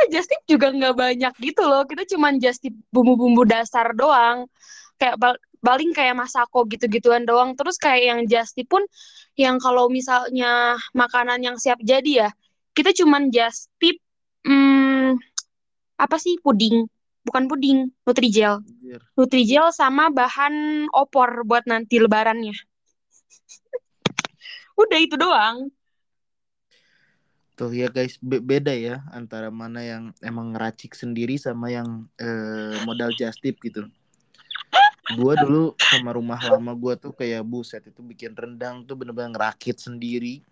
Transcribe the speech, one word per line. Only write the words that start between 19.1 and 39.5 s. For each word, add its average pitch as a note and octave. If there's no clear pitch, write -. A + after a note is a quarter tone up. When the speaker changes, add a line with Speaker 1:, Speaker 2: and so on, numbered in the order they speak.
Speaker 1:
Nutrijel C4
sama D4
bahan D4
opor B3
buat A#3
nanti A#3
lebarannya. A3
<laughs> -
Udah G#4
itu D#4+
doang. C4
Speaker 2:
Tuh A#2+
ya B2
guys, B2
be-, B2+
beda C#3
ya A#2+
antara A2
mana A2+
yang A2+
emang A#2
ngeracik A2
sendiri A#2+
sama A#2+
yang, A#2
eh, A2
modal A#2
just A2+
tip C3+
gitu. G#2+
Gua C#3+
dulu D#3
sama C3+
rumah A#2
lama A#2+
gua B2
tuh C#3
kayak A2+
buset, A#2
itu A2
bikin A#2
rendang A#2+
tuh C3
bener-bener A#2+
ngerakit A2